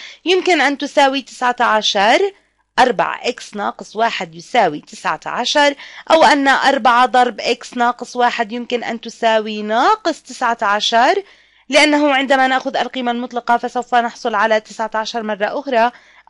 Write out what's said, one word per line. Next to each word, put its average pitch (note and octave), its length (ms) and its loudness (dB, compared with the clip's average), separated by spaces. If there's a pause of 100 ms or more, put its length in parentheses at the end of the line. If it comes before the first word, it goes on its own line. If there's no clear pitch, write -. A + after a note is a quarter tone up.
(260)
يمكن F4 360 2
أن C#4 160 0
تساوي C#4 440 0
تسعة B3 380 -4
عشر، A3 760 2 (460)
أربعة F3+ 440 0
إكس - 320 -8
ناقص G#3 400 -8
واحد G3+ 400 -4
يساوي E3+ 440 0
تسعة F3 460 -8
عشر، B3 500 0 (360)
أو D#4+ 120 4
أن C#4 240 4
أربعة B3+ 580 2
ضرب B3 340 2
إكس - 380 -4
ناقص A#3+ 380 -2
واحد A#3+ 360 -2
يمكن A#3+ 320 -6
أن A3+ 180 -8
تساوي A3 600 -2
ناقص C#4+ 600 0
تسعة A#3 400 -4
عشر، A#3 640 2 (460)
لأنه D4 440 4
عندما C4 340 2
نأخذ C4 300 -2
القيمة A#3+ 340 -4
المطلقة A#3+ 460 -2
فسوف B3 380 -4
نحصل A#3 400 -2
على A3 240 2
تسعة G#3+ 340 -8
عشر A3 300 -6
مرة G#3+ 360 -4
أخرى، B3 320 0 (380)